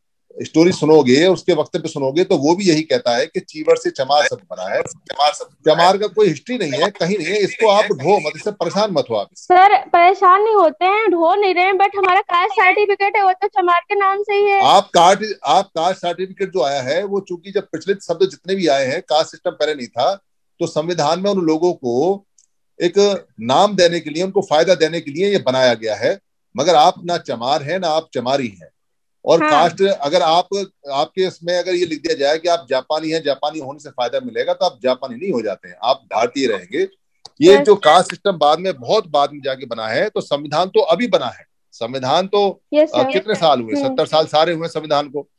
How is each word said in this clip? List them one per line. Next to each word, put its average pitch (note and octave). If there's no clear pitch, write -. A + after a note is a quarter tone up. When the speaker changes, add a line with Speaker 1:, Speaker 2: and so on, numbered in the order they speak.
Speaker 1:
story E3
सुनोगे, D3+
उसके F3+
वक्तव्य D#3
सुनोगे, C#3+
तो E3+
वो D3+
भी G3+
यही D#3+
कहता B2
है C3+
कि F3
चीवर D#3
से F3
चमार C#3+
शब्द -
बना F#2
है। D#3
चमार -
शब्द, -
चमार F3
का G#3
कोई G3+
history F3
नहीं E3+
है, D#3
कहीं F#3+
नहीं D#3+
है, G3+
इसको G#3
आप G#3
ढो F#3+
मत, D3+
इससे G#3
परेशान F#3+
मत C#3+
हो A2
आप G2+
इससे। -
Speaker 2:
सर, F#4
परेशान F#4
नहीं A4
होते F4
हैं, G#4
ढो E4+
नहीं G4
रहे F4+
हैं, G4
but G4
हमारा F#4+
caste F#4
certificate G4+
है, G4+
वो F#4
तो F#4+
चमार F4
के G#4
नाम G4
से G#4
ही G4+
है। G4
Speaker 1:
आप F#3
caste, G3
आप F3
caste F3
certificate F#3
जो E3+
आया C#3
है, D3+
वो G3
चूंकि F3+
जब G3
प्रचलित G3
शब्द E3+
जितने F#3+
भी F#3
आए C#3
हैं, D3
caste -
system E3
पहले D3+
नहीं B2
था, D3+
तो E3+
संविधान E3
में G3+
उन G3
लोगों D#3+
को D#3
एक G3
नाम E3+
देने E3+
के D3+
लिए, D#3
उनको F#3+
फायदा E3+
देने D#3+
के C#3+
लिए F#3
ये F#3+
बनाया B2+
गया A2
है। C#3+
मगर D#3+
आप E3
ना F3
चमार C3+
हैं, E3+
ना F3+
आप D#3+
चमारी B2+
हैं। F2
और -
Speaker 2:
हाँ। -
Speaker 1:
कास्ट, E3+
अगर F3+
आप, E3+
आपके D#3+
इसमें E3+
अगर F3
ये F3
लिख D3+
दिया D#3+
जाए C#3
कि E3
आप E3+
जापानी D#3
हैं, D#3+
जापानी D3
होने C#3+
से C#3+
फायदा B2
मिलेगा, B2+
तो F3+
आप -
जापानी B2+
नहीं F3
हो A#2+
जाते F#2
हैं, F2
आप -
भारतीय A#2+
रहेंगे। G#2
ये F3+
Speaker 2:
यस। C#4
Speaker 1:
जो G#3
कास्ट F3
सिस्टम G3
बाद D#3
में, F#3
बहुत E3+
बाद C#3+
में D3
जाके C3
बना A2+
है, D3+
तो G3
संविधान D3+
तो G#3
अभी F3+
बना E3
है। -
संविधान C3
तो, G3+
Speaker 2:
यस, D4+
Speaker 1:
अ, -
Speaker 2:
सर। C4
Speaker 1:
कितने G#3
साल D3
हुए? A2
Speaker 2:
हम्म। C#4
Speaker 1:
सत्तर C#3
साल D#3
सारे D#3+
हुए E3
संविधान D3+
को। C#3